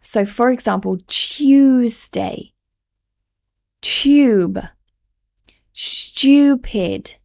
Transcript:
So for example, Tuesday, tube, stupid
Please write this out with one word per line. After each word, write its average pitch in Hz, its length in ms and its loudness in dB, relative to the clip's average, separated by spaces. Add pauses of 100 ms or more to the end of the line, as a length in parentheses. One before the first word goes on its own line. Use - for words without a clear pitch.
So - 240 -2
for 240 260 0
example, 196 560 -4
Tuesday, 262 1500 0 (1300)
tube, 233 800 2 (1120)
stupid 269 1500 0